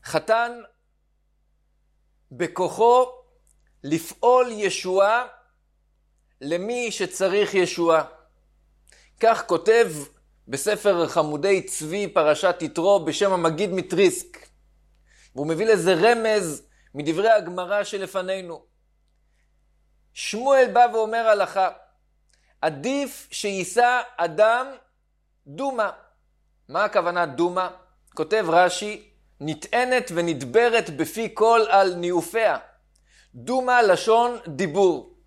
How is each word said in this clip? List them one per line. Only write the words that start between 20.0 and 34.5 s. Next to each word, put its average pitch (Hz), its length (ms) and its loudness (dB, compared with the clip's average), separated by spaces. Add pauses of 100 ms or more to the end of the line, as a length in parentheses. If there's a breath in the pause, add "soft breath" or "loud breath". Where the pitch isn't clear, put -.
שמואל 254 600 2
בא 240 200 6
ואומר 220 340 0
הלכה, 196 420 2 (920)
"עדיף 190 720 -4
שיישא 226 680 0 (160)
אדם 214 500 2 (800)
דומה". 214 440 -4 (800)
מה 165 140 -2
הכוונה 175 420 0
דומה? 175 440 -2 (460)
כותב 185 340 -2
רש"י, 185 600 0 (300)
"נטענת 240 760 -2
ונדברת 170 720 0
בפי 165 440 -6
כל 226 360 4
על 190 260 4
ניאופיה". 175 640 -2 (760 soft breath)
דומה 247 460 0
לשון 226 560 2 (100)
דיבור. 165 800 -2